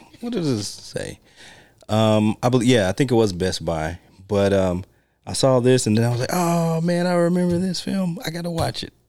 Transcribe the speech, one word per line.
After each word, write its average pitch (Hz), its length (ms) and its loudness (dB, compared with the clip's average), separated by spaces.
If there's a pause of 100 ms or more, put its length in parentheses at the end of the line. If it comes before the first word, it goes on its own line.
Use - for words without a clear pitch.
(220)
What 240 120 -6
did 190 100 -2
this 113 240 -2
say? - 520 -12 (720)
Um, 107 520 2
I 123 80 2
bel-, 123 140 2
yeah, 113 260 4
I - 20 -2
think 127 200 0
it 123 40 2
was 110 180 4
Best 90 320 -4
Buy. 80 340 -4 (280)
But, 101 260 2
um, 92 300 0 (440)
I 98 60 -10
saw 131 260 2
this 123 280 2
and 107 100 2
then 117 80 2
I 120 40 0
was 120 100 -2
like, - 140 -4
"Oh 170 480 0
man, 175 260 0
I 180 60 0
remember 175 440 2
this 185 240 -2
film. 190 420 -4
I 165 60 -6
gotta 170 220 -6
watch 143 320 -4
it - 100 -14 (160)